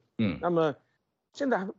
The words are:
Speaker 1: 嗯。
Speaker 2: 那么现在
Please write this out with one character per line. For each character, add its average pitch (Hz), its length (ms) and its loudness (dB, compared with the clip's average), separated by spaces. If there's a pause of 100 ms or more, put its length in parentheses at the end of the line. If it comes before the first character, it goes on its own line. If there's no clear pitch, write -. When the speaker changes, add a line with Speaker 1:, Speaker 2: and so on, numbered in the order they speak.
(180)
Speaker 1:
嗯。 101 220 0
Speaker 2:
那 170 100 0
么 160 240 2 (580)
现 285 160 -4
在 196 180 0 (120)